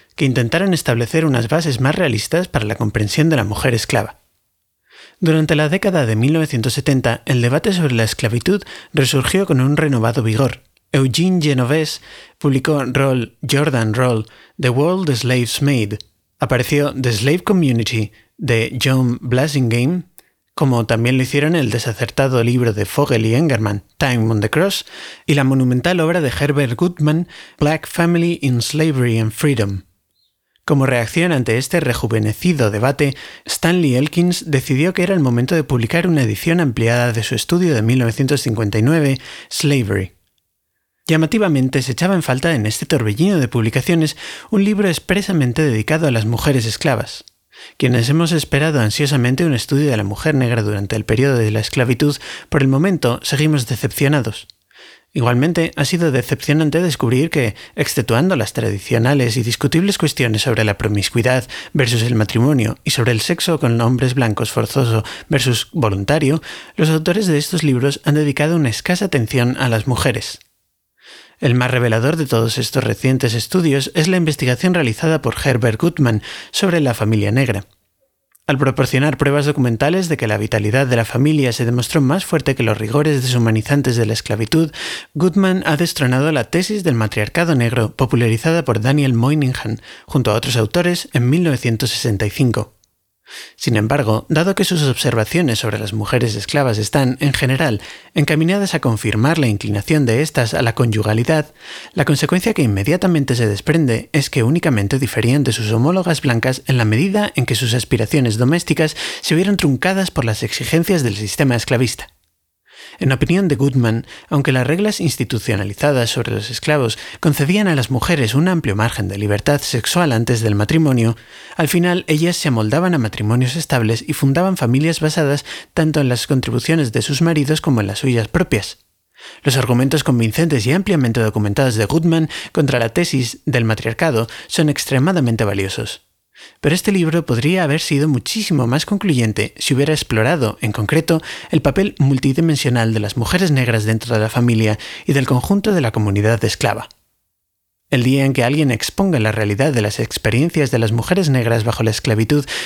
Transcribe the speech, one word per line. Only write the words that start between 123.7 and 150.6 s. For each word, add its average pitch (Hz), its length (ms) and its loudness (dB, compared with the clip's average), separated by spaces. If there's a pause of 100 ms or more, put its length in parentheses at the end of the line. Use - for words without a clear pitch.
y 110 60 -4
fundaban 170 440 2
familias 143 420 0
basadas 151 460 0 (300)
tanto 156 240 2
en 135 100 2
las 120 160 -2
contribuciones 131 640 0
de 117 120 -2
sus 143 180 -2
maridos 151 400 2
como 123 200 2
en 101 60 0
las 101 120 -6
suyas 117 300 0
propias. - 500 -2 (640)
Los 135 140 2
argumentos 127 460 2
convincentes 123 640 2
y 123 60 2
ampliamente 151 480 0
documentados 107 560 0
de 107 100 2
Goodman 160 440 2 (220)
contra 131 280 0
la 113 100 0
tesis 135 560 -2
del 120 200 2
matriarcado 113 600 0 (200)
son 151 220 2
extremadamente 135 760 0
valiosos. 98 600 -4 (580)
Pero 156 140 2
este 196 160 -2
libro 170 340 0
podría 143 380 0
haber 151 180 0
sido 147 260 0
muchísimo 147 600 0
más 131 180 0
concluyente 123 720 0
si - 160 -2
hubiera 143 200 2
explorado, 123 680 0
en 110 100 -2
concreto, 156 480 0 (300)
el 156 140 0
papel 196 340 0
multidimensional 135 960 2
de 110 60 0
las - 180 -4
mujeres 175 320 0
negras 120 360 2
dentro 110 280 -2
de 107 80 2
la 110 80 0
familia 113 480 2 (300)
y 151 60 2
del 135 120 2
conjunto 196 460 0
de 180 100 2
la 113 100 0
comunidad 104 540 0
esclava. - 440 -2 (1000)
El 127 140 0
día 135 200 2
en 135 100 0
que 131 100 0
alguien 143 260 0
exponga 160 500 -2
la 107 120 0
realidad 107 420 0
de 117 80 2
las 104 180 -4
experiencias 127 680 -2